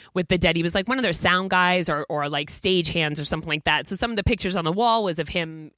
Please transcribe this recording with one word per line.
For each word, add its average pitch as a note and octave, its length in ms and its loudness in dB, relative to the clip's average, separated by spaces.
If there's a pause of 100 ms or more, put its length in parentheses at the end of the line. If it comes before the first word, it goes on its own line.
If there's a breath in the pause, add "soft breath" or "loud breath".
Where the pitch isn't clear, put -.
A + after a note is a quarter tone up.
(140 loud breath)
with F#3 140 -2
the F#3 100 2
Dead. E3 180 2
He E3 60 0
was, E3+ 140 0
like, F#3+ 120 -2
one C4 120 0
of B3+ 40 0
their G3+ 80 2
sound F3+ 380 2
guys F3+ 400 2
or, D3+ 180 -2
or, D3 220 -2
like, D3 220 -4
stage F#3 380 0
hands D3+ 300 0
or D3 60 -4
something D#3+ 240 -4
like D3+ 140 -4
that. D3+ 240 2
So G3 80 -6
some A#3 160 -2
of A3+ 60 -4
the D#3+ 60 0
pictures G3 320 0
on F3 80 -2
the D#3+ 80 0
wall A3+ 320 2
was F3 160 -2
of D3+ 100 -4
him D#3+ 480 -6